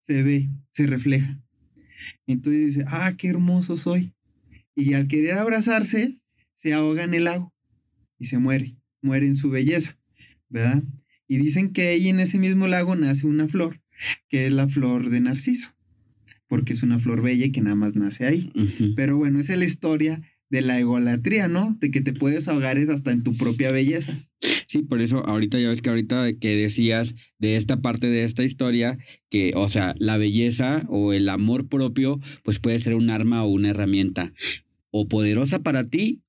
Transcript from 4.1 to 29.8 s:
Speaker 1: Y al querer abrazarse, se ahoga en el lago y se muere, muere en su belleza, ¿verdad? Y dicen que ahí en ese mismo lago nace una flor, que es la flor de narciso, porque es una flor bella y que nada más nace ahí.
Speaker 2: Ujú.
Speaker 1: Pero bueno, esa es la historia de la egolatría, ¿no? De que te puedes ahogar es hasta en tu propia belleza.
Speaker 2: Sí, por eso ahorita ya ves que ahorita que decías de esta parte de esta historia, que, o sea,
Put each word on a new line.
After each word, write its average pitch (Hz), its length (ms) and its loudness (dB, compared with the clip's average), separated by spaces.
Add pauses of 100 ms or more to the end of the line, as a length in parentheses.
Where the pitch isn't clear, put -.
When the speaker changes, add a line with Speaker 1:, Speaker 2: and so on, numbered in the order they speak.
Speaker 1:
Y 139 200 2
al 139 120 2
querer 156 320 0
abrazarse, 220 800 0 (380)
se 156 180 -4
ahoga 156 300 0
en 175 100 -2
el 170 100 2
lago 180 300 -4 (640)
y 120 80 -10
se 123 120 -2
muere, 135 380 0 (260)
muere 135 240 2
en 139 100 2
su 139 140 0
belleza, 156 460 0 (520)
¿verdad? 123 340 2 (480)
Y 135 60 0
dicen 151 360 0
que 180 140 0
ahí 175 220 2
en 185 100 2
ese 185 200 2
mismo 190 280 2
lago 180 300 2
nace 139 280 2
una 151 220 2
flor, 165 340 -2 (480)
que 131 200 0
es 135 40 2
la 139 160 2
flor 123 420 0
de 123 100 2
narciso, 139 500 -2 (760)
porque - 240 -2
es 117 100 -4
una 120 160 2
flor 117 240 -2
bella 127 240 2
y 135 60 0
que 127 80 -2
nada 104 160 0
más 104 180 0
nace 104 320 -2
ahí. 175 300 0
Speaker 2:
Ujú. 107 400 0
Speaker 1:
Pero 139 200 0
bueno, 143 220 2
esa 143 140 -2
es 180 80 0
la 180 40 2
historia 160 580 -2 (260)
de 131 120 0
la 127 200 2
egolatría, 123 680 0
¿no? 196 340 0
De 143 120 -2
que 139 80 0
te 135 120 -2
puedes 143 360 -2
ahogar 135 300 0
es 151 100 2
hasta 139 240 -2
en 120 100 0
tu 117 140 -2
propia 120 340 0
belleza. 143 480 0 (480)
Speaker 2:
Sí, 151 160 -2
por 131 180 -2
eso 120 240 0
ahorita 107 360 0
ya 120 80 2
ves 117 140 -2
que 123 80 0
ahorita 117 420 0
que 107 240 0
decías 113 580 0 (240)
de 107 160 0
esta 113 260 0
parte 123 280 -2
de 117 160 2
esta 117 180 -2
historia, 123 560 0 (300)
que, 95 260 0
o 101 140 0
sea, 95 320 0